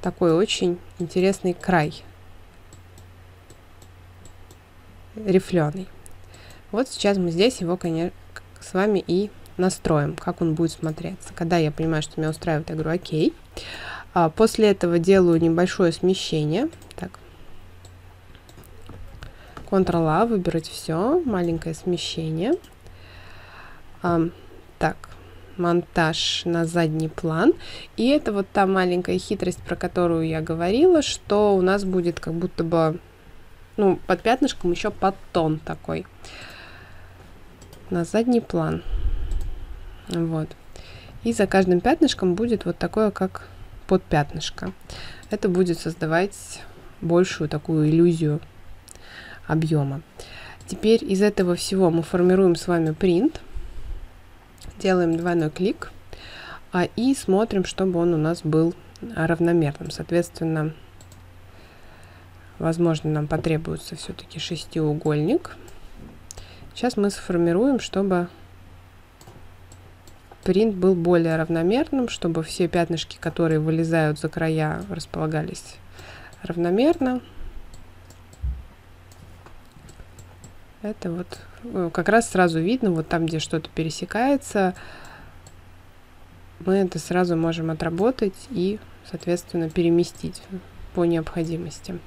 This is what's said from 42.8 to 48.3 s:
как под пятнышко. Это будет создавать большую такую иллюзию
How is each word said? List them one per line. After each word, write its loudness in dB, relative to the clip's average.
как -6
под 4
пятнышко. -2
Это 0
будет 2
создавать -2
большую 2
такую 2
иллюзию 4